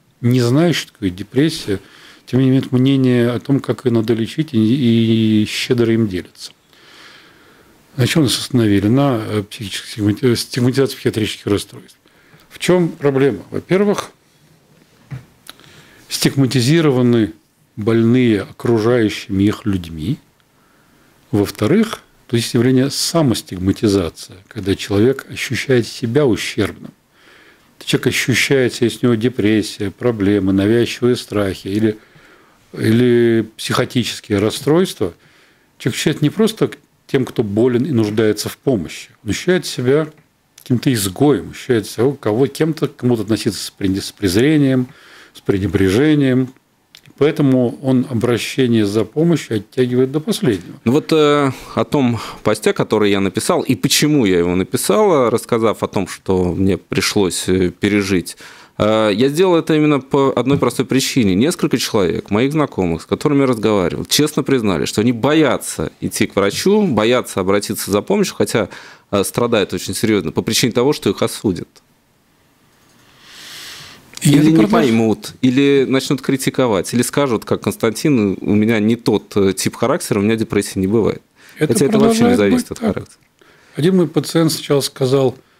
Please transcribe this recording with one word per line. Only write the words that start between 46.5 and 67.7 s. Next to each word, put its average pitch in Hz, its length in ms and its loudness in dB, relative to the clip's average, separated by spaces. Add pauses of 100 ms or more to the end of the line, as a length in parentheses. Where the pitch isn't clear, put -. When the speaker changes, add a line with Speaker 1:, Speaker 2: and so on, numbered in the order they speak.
Speaker 1:
Поэтому 135 640 2
он 131 280 2
обращение 117 720 0
за 104 200 0
помощью 151 540 -2
оттягивает 127 520 0
до 147 80 -4
последнего. 147 640 -4
Speaker 2:
Ну 117 80 0
вот, 143 220 0
э, 147 400 2 (240)
о - 80 0
том 123 340 0 (240)
посте, 110 300 0
который 107 400 0
я 98 80 2
написал, 117 420 0
и 127 140 0
почему 147 480 2
я 92 160 4
его 87 160 0
написал, 143 720 2
рассказав 113 540 -2
о - 20 0
том, 95 220 -4
что 92 440 -2
мне 95 240 0
пришлось, - 720 -2
э, 92 220 2
пережить, 98 640 -2 (420)
э, 107 360 2
я 120 140 2
сделал 175 260 2
это 160 200 0
именно 151 260 2
по 139 340 0
одной 131 240 0
простой 127 280 -2
причине. 120 500 0
Несколько 147 420 0
человек, 90 520 -2
моих 117 200 0
знакомых, 95 520 -2
с - 40 -20
которыми 139 360 0
я 139 40 0
разговаривал, 104 600 0
честно 151 360 0
признали, 107 420 0
что - 160 -2
они 123 120 2
боятся 117 880 0
идти 98 260 -4
к - 80 -8
врачу, 190 500 2
боятся 117 540 0
обратиться 98 540 -2